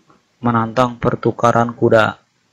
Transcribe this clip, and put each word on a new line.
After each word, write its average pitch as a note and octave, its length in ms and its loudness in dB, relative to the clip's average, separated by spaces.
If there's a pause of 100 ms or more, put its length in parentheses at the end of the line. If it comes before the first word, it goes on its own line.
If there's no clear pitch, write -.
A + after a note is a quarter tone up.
(440)
menantang A#2 560 -2
pertukaran A#2 720 0
kuda. A2+ 480 0 (340)